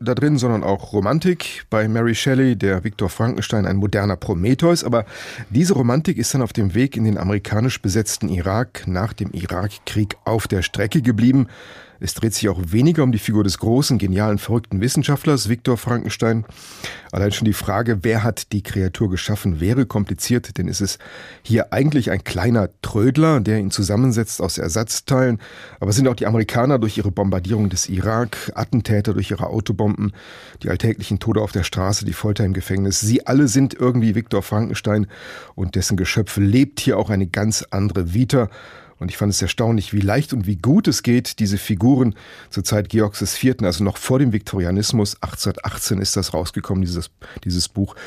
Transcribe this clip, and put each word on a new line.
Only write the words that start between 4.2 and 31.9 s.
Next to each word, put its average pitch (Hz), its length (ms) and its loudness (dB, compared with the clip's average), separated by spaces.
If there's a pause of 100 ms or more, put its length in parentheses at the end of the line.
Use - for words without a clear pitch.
Aber 117 220 0 (440)
diese 175 260 4
Romantik 131 420 2
ist - 160 -2
dann 131 80 2
auf 113 100 -2
dem 98 240 0
Weg 127 220 0
in 110 80 0
den 107 120 2
amerikanisch 104 640 0
besetzten 104 460 -2
Irak 92 580 -2
nach 90 280 -2
dem - 180 -6
Irakkrieg 101 920 -4
auf 110 240 0
der 95 120 0
Strecke 104 400 0
geblieben. 120 460 4 (540)
Es - 120 -6
dreht 110 200 -2
sich 107 160 0
auch 90 120 -2
weniger 127 420 2
um 127 100 2
die 110 60 0
Figur 107 260 2
des 98 120 -2
großen, 127 400 2
genialen, 101 400 0
verrückten 107 440 -2
Wissenschaftlers 139 680 0
Viktor 117 300 0
Frankenstein. 113 640 -2 (680)
Allein 101 180 0
schon - 140 -2
die 107 80 4
Frage, 110 480 -2
wer 110 200 0
hat - 300 -4
die 101 120 -2
Kreatur 95 460 -2
geschaffen, 90 520 -2
wäre 120 240 2
kompliziert, - 720 -2
denn 90 100 -2
es 90 140 -4
ist - 180 -4 (420)
hier - 300 0
eigentlich 135 400 2
ein - 140 -2
kleiner 104 440 0 (120)
Trödler, 135 580 2
der 107 200 0
ihn 95 120 -2
zusammensetzt 110 680 0
aus 92 160 -2
Ersatzteilen. 117 800 0 (400)
Aber 101 120 0
es 101 40 2
sind 131 140 6
auch 120 60 0
die - 120 -2
Amerikaner 117 520 2
durch 110 180 -2
ihre 101 140 -2
Bombardierung 98 580 0
des 87 180 -4
Irak, 110 680 -2
Attentäter 107 580 0
durch 101 180 -2
ihre 95 160 -4
Autobomben, 104 640 -2 (520)
die - 60 -4
alltäglichen 98 500 -2
Tode 107 200 0
auf 107 140 -4
der 95 100 0
Straße, 95 400 -2